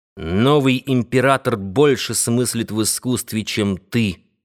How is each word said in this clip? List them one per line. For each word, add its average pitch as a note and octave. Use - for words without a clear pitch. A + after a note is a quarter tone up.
новый B2+
император, B2+
больше A#2
смыслит A#2
в G#2+
искусстве, A2
чем G2+
ты. G#2+